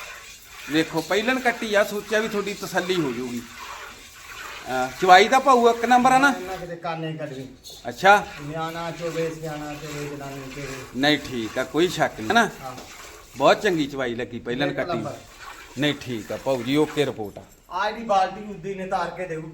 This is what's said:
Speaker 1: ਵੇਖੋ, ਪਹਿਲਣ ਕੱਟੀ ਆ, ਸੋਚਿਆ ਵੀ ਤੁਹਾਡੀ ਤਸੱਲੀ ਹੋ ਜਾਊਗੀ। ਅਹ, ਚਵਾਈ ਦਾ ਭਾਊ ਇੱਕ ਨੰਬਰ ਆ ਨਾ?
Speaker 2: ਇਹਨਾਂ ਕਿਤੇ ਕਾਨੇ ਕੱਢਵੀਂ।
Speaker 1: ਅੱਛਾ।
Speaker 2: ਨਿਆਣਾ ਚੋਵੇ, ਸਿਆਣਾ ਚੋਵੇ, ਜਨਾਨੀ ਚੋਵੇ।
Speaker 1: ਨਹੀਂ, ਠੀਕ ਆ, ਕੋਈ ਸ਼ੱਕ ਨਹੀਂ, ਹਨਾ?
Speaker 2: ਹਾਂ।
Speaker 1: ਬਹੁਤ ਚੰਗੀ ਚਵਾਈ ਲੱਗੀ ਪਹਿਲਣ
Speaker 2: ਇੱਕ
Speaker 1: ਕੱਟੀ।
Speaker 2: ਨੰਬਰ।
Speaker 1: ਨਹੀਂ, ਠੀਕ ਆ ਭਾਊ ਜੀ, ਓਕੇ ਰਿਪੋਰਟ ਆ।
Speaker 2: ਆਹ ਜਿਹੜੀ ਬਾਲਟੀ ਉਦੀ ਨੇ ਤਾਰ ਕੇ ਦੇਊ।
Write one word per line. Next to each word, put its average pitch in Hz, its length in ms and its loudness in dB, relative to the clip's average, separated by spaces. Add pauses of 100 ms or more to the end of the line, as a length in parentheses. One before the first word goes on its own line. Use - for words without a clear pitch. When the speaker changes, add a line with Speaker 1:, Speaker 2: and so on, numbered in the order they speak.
(720)
Speaker 1:
ਵੇਖੋ, 160 300 0
ਪਹਿਲਣ 220 380 0
ਕੱਟੀ 233 360 -2
ਆ, 208 80 6
ਸੋਚਿਆ 208 360 -2
ਵੀ 226 80 0
ਤੁਹਾਡੀ 202 260 -4
ਤਸੱਲੀ 185 420 -2
ਹੋ 151 160 0
ਜਾਊਗੀ। 120 300 -6 (1160)
ਅਹ, 127 320 -2 (100)
ਚਵਾਈ 185 260 12
ਦਾ 262 120 8
ਭਾਊ 254 300 8
ਇੱਕ 233 160 0
ਨੰਬਰ 247 260 6
ਆ 262 60 8
ਨਾ? 269 240 6
Speaker 2:
ਇਹਨਾਂ 185 160 -8
ਕਿਤੇ 170 180 -10
ਕਾਨੇ 160 380 -6
ਕੱਢਵੀਂ। 135 340 -10 (420)
Speaker 1:
ਅੱਛਾ। 190 360 6 (160)
Speaker 2:
ਨਿਆਣਾ 165 500 -8
ਚੋਵੇ, 160 500 -4
ਸਿਆਣਾ 151 320 -8
ਚੋਵੇ, 147 360 -10
ਜਨਾਨੀ 139 320 -10 (140)
ਚੋਵੇ। 131 280 -10 (120)
Speaker 1:
ਨਹੀਂ, 143 220 4
ਠੀਕ 117 400 -6
ਆ, 131 60 -2
ਕੋਈ 170 240 0
ਸ਼ੱਕ 143 320 -2
ਨਹੀਂ, 110 120 -4
ਹਨਾ? 220 180 4 (140)
Speaker 2:
ਹਾਂ। - 120 -12 (640)
Speaker 1:
ਬਹੁਤ 180 240 6
ਚੰਗੀ 170 260 0
ਚਵਾਈ 127 280 -4
ਲੱਗੀ 117 240 -6
ਪਹਿਲਣ 123 280 -4
Speaker 2:
ਇੱਕ 143 80 -4
Speaker 1:
ਕੱਟੀ। 143 140 -4
Speaker 2:
ਨੰਬਰ। - 280 -6 (640)
Speaker 1:
ਨਹੀਂ, 143 220 0
ਠੀਕ 113 300 -8
ਆ 107 120 -6
ਭਾਊ 131 200 -2
ਜੀ, 131 120 -2
ਓਕੇ 147 300 2
ਰਿਪੋਰਟ 104 320 -8
ਆ। - 40 -16 (280)
Speaker 2:
ਆਹ 202 220 -4
ਜਿਹੜੀ 226 120 -10
ਬਾਲਟੀ 202 480 0
ਉਦੀ 190 240 -10
ਨੇ 185 120 -8
ਤਾਰ 185 220 -2
ਕੇ 180 160 -10
ਦੇਊ। 160 160 -8 (120)